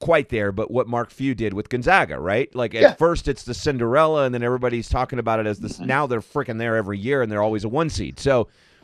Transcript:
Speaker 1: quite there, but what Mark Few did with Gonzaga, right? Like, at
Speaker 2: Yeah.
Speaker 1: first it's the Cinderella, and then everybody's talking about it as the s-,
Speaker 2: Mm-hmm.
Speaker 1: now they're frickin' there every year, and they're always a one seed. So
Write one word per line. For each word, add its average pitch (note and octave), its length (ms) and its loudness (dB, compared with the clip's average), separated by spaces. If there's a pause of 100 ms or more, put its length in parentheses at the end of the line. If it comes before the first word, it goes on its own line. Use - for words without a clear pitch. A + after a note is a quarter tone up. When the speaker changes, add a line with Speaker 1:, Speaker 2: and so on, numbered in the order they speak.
Speaker 1:
quite D3+ 300 2
there, G#2 220 0
but G#2 180 -4
what A#2 180 0
Mark A#2+ 220 -4
Few C3+ 240 -4
did G#2+ 180 -2
with G#2 160 -6
Gonzaga, B2 500 2
right? G2+ 360 -2
Like, A#2+ 200 -4
at A2+ 60 -2
Speaker 2:
Yeah. - 140 8
Speaker 1:
first E3 340 0
it's C3+ 140 -4
the B2 100 -8
Cinderella, C#3+ 720 2
and B2 100 0
then A#2+ 80 -2
everybody's A#2+ 460 -2
talking B2 300 -2
about A2+ 200 0
it A2 80 -2
as G#2 140 -2
the G#2 80 -6
s-, - 80 -8
Speaker 2:
Mm-hmm. F2+ 100 -10
Speaker 1:
now C3+ 200 0
they're A#2 160 -2
frickin' B2 360 -6
there A#2 180 -2
every G2+ 220 -2
year, C3 220 0
and A2 100 0
they're G#2 120 0
always A2 220 0
a A2 40 -4
one D3+ 220 -2
seed. C2+ 280 -8
So B2+ 300 2 (360)